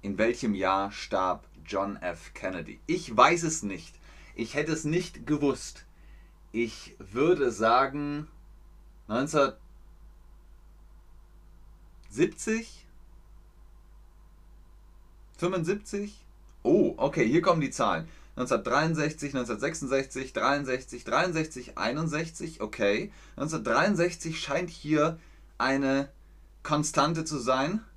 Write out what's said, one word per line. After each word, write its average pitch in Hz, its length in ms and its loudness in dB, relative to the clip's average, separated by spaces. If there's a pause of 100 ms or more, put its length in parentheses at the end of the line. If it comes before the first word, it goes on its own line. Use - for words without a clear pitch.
In 101 160 -6
welchem 113 360 2
Jahr 95 380 0
starb 92 560 -2 (180)
John 98 360 -2
F. 87 320 -8
Kennedy? 90 520 -8
Ich 156 300 -4
weiß 160 280 6
es 160 200 -2
nicht. 98 320 -8 (400)
Ich 113 180 -6
hätte 151 200 0
es 160 100 -4
nicht 160 420 -2
gewusst. 143 600 0 (640)
Ich - 480 -6
würde 131 540 2
sagen, 139 720 2 (800)
neunzehnhundertsiebzig? - 3750 -6 (2500)
Fünfundsiebzig? 196 880 -4 (380)
Oh, - 340 4
okay, 139 300 2
hier 151 140 4
kommen 170 200 4
die 135 100 -2
Zahlen. 90 360 0 (280)
Neunzehnhundertdreiundsechzig, 139 1000 0
neunzehnhundertsechsundsechzig, 135 1000 -2
dreiundsechzig, 131 680 -2
dreiundsechzig, 156 760 -2
einundsechzig, 151 840 -4
okay. 104 500 0 (240)
Neunzehnhundertdreiundsechzig 160 1040 0
scheint 165 300 -2
hier 156 500 2 (380)
eine 135 520 2 (540)
Konstante 151 640 0
zu 151 140 -4
sein. 135 440 0 (140)